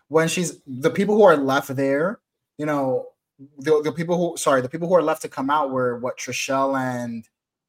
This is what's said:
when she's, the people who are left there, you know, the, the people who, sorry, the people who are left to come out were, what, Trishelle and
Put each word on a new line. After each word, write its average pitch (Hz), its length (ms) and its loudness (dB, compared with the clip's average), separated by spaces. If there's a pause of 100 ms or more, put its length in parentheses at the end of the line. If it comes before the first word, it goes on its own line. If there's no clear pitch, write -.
when 160 200 2
she's, 160 380 -4
the 135 240 -2
people 196 260 0
who 214 80 6
are 165 140 8
left 135 380 0
there, 139 440 0 (380)
you 151 80 -6
know, 135 420 -2 (520)
the, 151 220 2
the 147 100 -2
people 170 260 -2
who, 170 200 -2
sorry, 135 240 2
the 123 80 -4
people 170 180 -6
who 180 80 4
are 156 80 6
left 156 180 -2
to 156 80 -8
come 135 200 -6
out 143 220 0
were, 123 280 -2
what, 120 180 -6
Trishelle 135 600 -2
and 123 480 -6 (420)